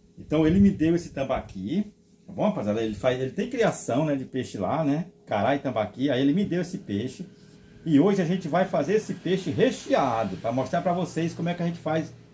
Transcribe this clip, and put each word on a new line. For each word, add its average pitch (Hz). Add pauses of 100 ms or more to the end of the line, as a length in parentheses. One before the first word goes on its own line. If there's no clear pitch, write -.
(180)
Então, 156
ele 180
me 196
deu 156
esse 170
tambaqui, 131 (320)
tá -
bom, 160
rapaziada? 113
Ele 110
faz, 127
ele 131
tem 240
criação, 160
né, 147
de 131
peixe 120
lá, 113
né? 151 (220)
Cará 113
e 139
tambaqui. 120
Aí 127
ele 139
me 202
deu 175
esse -
peixe. 117 (600)
E 151
hoje 196
a 175
gente 175
vai 170
fazer -
esse -
peixe 180
recheado, 127
pra 113
mostrar 131
pra 175
vocês 165
como 170
é 170
que 175
a 170
gente 170
faz 156 (220)